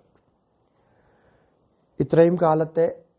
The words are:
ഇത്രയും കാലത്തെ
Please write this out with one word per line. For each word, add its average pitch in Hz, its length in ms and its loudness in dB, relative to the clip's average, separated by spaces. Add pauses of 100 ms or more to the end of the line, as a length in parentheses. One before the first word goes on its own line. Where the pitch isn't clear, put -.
(2000)
ഇത്രയും 165 360 2
കാലത്തെ 160 680 -4 (160)